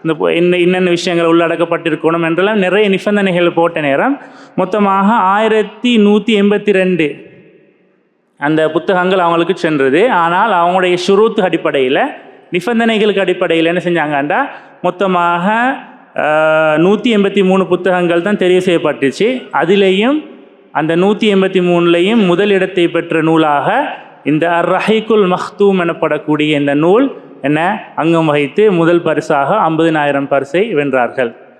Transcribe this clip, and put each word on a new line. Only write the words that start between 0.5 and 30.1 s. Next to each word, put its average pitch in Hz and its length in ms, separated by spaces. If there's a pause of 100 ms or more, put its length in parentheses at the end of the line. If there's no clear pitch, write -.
என்னென்ன 180 320
விஷயங்கள் 170 380
உள்ளடக்கப்பட்டிருக்கணும் 165 960
என்றெல்லாம் 185 340
நிறைய 196 320
நிபந்தனைகள் 190 640
போட்ட 165 300
நேரம் 170 400 (340)
மொத்தமாக 196 580
ஆயிரத்தி 214 840
நூத்தி 208 320
எண்பத்தி 202 420
ரெண்டு 180 580 (1080)
அந்த 156 340
புத்தகங்கள் 180 480
அவங்களுக்கு 170 380
சென்றது. 156 540
ஆனால் 180 400
அவங்களுடைய 180 460 (100)
ஷுரூத் 208 340
அடிப்படையில, 160 640 (460)
நிபந்தனைகளுக்கு 214 720
அடிப்படையில 175 420
என்ன 170 200
செஞ்சாங்கண்டா, 160 640 (340)
மொத்தமாக, 185 920 (420)
ஆ, 156 580
நூத்தி 202 320
எண்பத்தி 202 360
மூணு 185 240
புத்தகங்கள் 175 540
தான் 202 160
தெரிவு 180 280
செய்யப்பட்டுச்சு. 170 880
அதிலேயும் 196 720 (460)
அந்த 156 240
நூத்தி 202 280
எண்பத்தி 190 380
மூணுலையும் 175 640
முதல் 180 240
இடத்தை 185 380
பெற்ற 165 340
நூலாக 160 760 (280)
இந்த 156 260
அர் 170 200
ரஹீக்குல் 208 640
மக்தூம் 202 460
எனப்படக்கூடிய 151 800
இந்த 143 140
நூல், 190 420 (260)
என்ன, 165 420 (120)
அங்கம் 160 300
வகித்து 147 460
முதல் 170 300
பரிசாக 147 540
ஐம்பதினாயிரம் 156 720